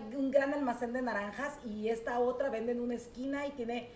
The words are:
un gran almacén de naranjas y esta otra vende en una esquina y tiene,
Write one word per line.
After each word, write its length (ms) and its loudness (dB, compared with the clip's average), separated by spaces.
un 160 2
gran 220 6
almacén 400 0
de 80 0
naranjas 640 -2
y 240 -2
esta 300 0
otra 300 2
vende 240 0
en 80 0
una 140 0
esquina 520 -4
y 40 -4
tiene, 440 -4